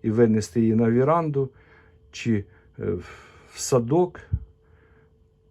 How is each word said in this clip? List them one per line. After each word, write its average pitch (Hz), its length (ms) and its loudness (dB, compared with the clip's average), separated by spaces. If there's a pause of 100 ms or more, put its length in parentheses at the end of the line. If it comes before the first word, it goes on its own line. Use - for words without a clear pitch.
і 113 100 -2
винести 110 500 2
її 110 140 2
на 113 160 2
віранду 139 580 0 (600)
чи, 107 340 -2 (340)
е, 98 120 -4
в, 92 140 -8 (480)
в - 60 -18
садок, 143 600 0 (1300)